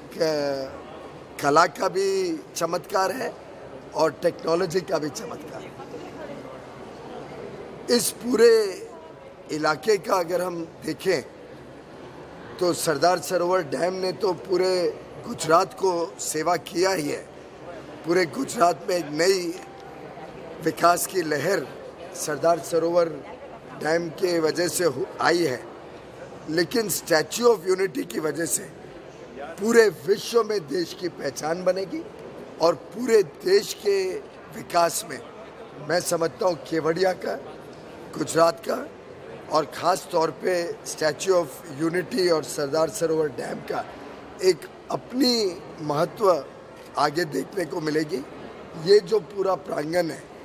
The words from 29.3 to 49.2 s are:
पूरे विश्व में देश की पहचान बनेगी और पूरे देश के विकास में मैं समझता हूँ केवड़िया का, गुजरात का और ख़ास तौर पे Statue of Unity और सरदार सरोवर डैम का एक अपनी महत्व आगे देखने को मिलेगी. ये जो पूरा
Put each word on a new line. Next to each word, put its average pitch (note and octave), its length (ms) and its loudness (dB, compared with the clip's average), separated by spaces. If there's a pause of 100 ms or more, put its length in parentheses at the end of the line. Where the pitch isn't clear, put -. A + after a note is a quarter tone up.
पूरे A3+ 280 8 (180)
विश्व A3 380 4
में G#3+ 240 -2
देश F3+ 320 -2
की F3 80 -2
पहचान D#3 560 -4
बनेगी F#3+ 380 0 (580)
और E3 140 6
पूरे A3 480 4 (220)
देश G3 300 4
के G3+ 220 2 (580)
विकास E3+ 560 2
में B2+ 100 -8 (680)
मैं E3+ 120 4
समझता E3 460 0
हूँ F3 120 2 (120)
केवड़िया E3 420 2 (120)
का, A3 100 -2 (840)
गुजरात E3 500 4
का - 80 -2 (720)
और D3+ 140 4 (100)
ख़ास F3 380 0
तौर E3 180 2 (120)
पे F3+ 120 2 (320)
Statue D#3 480 0
of E3+ 140 4 (340)
Unity F3 500 2
और D#3 120 2
सरदार D#3 460 0
सरोवर D#3+ 380 0
डैम G2 300 -8 (120)
का C3 140 -4 (600)
एक F#3 160 6 (300)
अपनी B3 440 2 (480)
महत्व D#3 640 2 (540)
आगे D3+ 260 4
देखने D3+ 400 -4
को E3+ 160 -6
मिलेगी. D#3 420 0 (640)
ये G3+ 140 10
जो G3+ 180 2
पूरा F#3+ 360 0